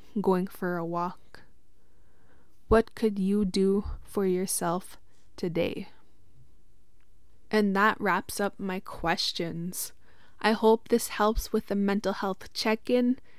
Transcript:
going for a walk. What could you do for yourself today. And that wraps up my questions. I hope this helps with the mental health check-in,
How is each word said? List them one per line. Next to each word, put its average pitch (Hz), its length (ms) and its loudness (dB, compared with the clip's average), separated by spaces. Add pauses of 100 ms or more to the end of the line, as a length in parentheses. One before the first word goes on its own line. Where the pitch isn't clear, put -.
(200)
going 185 260 4
for 180 300 -4
a 165 80 -2
walk. 170 580 -4 (1300)
What 226 260 6
could 214 240 2
you 202 260 4
do 196 400 4 (180)
for - 220 -2
yourself 185 720 0 (400)
today. 175 520 0 (1600)
And 208 260 4
that 208 240 6
wraps 190 400 0
up 202 180 0
my 190 220 -4
questions. 170 1120 -2 (480)
I 208 120 6
hope 220 360 4
this 233 200 2
helps - 440 2
with 220 160 0
the 202 60 0
mental 202 400 2
health - 380 -4
check-in, 247 680 2 (200)